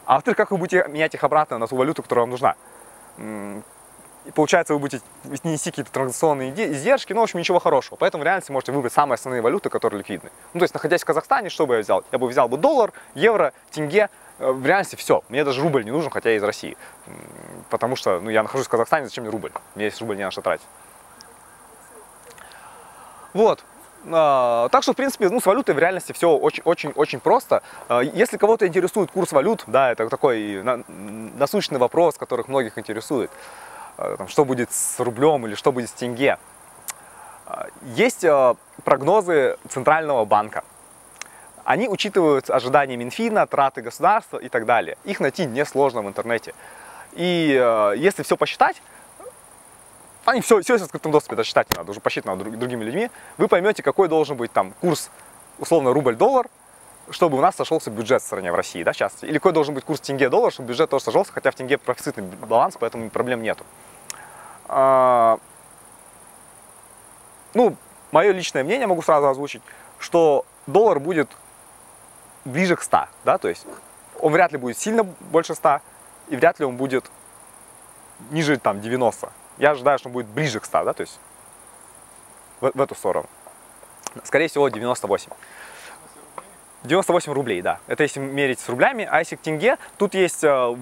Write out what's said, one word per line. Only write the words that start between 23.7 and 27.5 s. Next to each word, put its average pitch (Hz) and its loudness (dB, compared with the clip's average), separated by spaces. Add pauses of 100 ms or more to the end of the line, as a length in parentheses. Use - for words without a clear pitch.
А, 131 4
так 262 4
что, 262 2
в - -6
принципе, 254 -2
ну, 220 0
с - -6
валютой 202 2
в 139 -2
реальности 175 0
всё 170 4
очень, 143 -2
очень, 160 -2
очень 143 -2
просто. 175 2 (260)